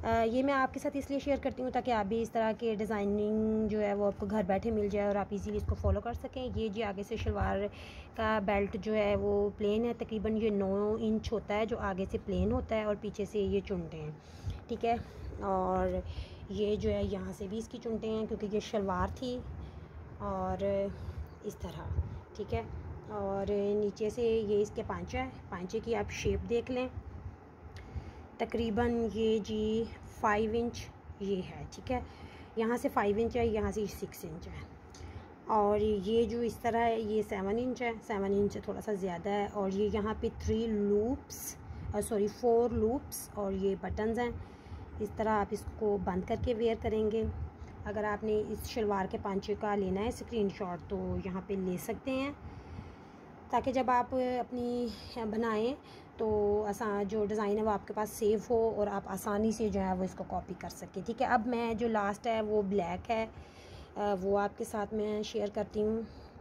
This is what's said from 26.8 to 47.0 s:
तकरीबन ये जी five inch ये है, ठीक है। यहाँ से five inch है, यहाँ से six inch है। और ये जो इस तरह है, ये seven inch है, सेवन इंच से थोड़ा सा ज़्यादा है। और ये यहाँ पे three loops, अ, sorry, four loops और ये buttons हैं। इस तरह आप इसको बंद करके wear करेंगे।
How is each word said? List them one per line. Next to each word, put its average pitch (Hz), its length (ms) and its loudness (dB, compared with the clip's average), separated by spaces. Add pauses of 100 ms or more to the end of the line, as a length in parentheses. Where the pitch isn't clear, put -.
तकरीबन 233 640 2
ये 220 340 2
जी 220 460 0 (380)
five 214 320 4
inch 233 340 0 (340)
ये 196 140 0
है, 151 380 -6
ठीक - 160 -10
है। 247 120 0 (560)
यहाँ 226 180 2
से 269 120 0
five 208 300 4
inch 233 180 2
है, 233 120 4
यहाँ 208 240 2
से 214 140 0
six - 380 -8
inch 170 240 -10
है। 170 140 -10 (880)
और 208 320 6
ये 214 420 4
जो 233 180 0
इस 226 200 -2
तरह 233 160 2
है, 226 240 4
ये 214 200 2
seven 202 360 0
inch 247 240 0
है, 226 160 0
सेवन 196 340 0
इंच 202 200 4
से 208 80 -6
थोड़ा 196 200 -4
सा 214 140 0
ज़्यादा 180 360 -2
है। 202 180 2
और 196 220 0
ये 202 180 2
यहाँ 214 260 0
पे 226 160 0
three 220 360 0
loops, 208 880 2 (380)
अ, 208 60 2
sorry, 214 280 2
four 233 440 4
loops 233 640 0
और 196 140 0
ये 196 240 2
buttons 214 420 0
हैं। 240 380 -4 (460)
इस 202 80 -4
तरह 220 220 0
आप 202 200 2
इसको 202 460 0
बंद 185 260 0
करके 226 300 0
wear 226 220 2
करेंगे। 214 520 2 (580)